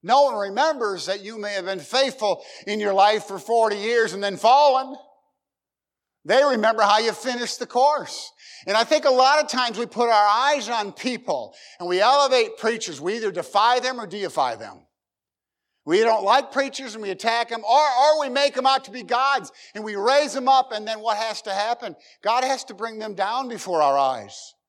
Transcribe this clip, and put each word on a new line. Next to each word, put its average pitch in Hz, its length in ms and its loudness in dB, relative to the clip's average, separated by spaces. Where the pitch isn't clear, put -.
No 262 200 4
one 254 140 2
remembers 208 680 -2
that 202 160 -4
you 214 160 -14
may 208 160 -8
have 185 120 -6
been 190 140 -6
faithful 220 640 -2
in 208 140 -4
your 202 140 -2
life 208 300 4
for 196 140 -10
forty 220 380 0
years 220 360 0
and 196 100 -8
then 196 140 -4
fallen. 262 600 4
They 220 200 4
remember 226 380 2
how 208 160 6
you 226 140 0
finished 240 460 -8
the 240 80 -8
course. 262 640 -2
And 202 100 0
I 226 80 4
think 302 220 0
a 277 40 4
lot 262 320 4
of - 60 -4
times 233 300 -4
we 233 80 -4
put 233 240 -2
our 208 160 4
eyes 240 420 2
on 214 240 -4
people 175 640 -8
and 175 100 -8
we 180 120 0
elevate 254 580 4
preachers. 202 420 -4
We 180 160 -4
either 220 140 -4
defy 208 500 0
them 254 180 -6
or 220 80 -10
deify 160 500 -4
them. 98 300 -18
We 175 140 2
don't 220 240 2
like 240 280 2
preachers 269 420 -4
and 220 80 -12
we 202 60 -8
attack 226 400 -2
them, 226 160 -8
or, 247 160 4
or 302 400 4
we 285 80 -2
make 277 260 0
them 254 120 0
out 269 180 2
to - 60 -18
be 240 120 -12
gods 247 480 0
and 214 80 -12
we 208 140 -8
raise 269 380 2
them 262 120 -4
up, 262 260 4
and 214 140 -8
then 220 140 -6
what 214 160 -2
has 220 260 -6
to 202 120 -6
happen? 214 420 -4
God 233 220 0
has 262 200 -2
to 226 100 -16
bring 220 240 -10
them 214 160 -10
down 226 340 -4
before 175 320 -4
our 139 160 4
eyes. 127 580 -4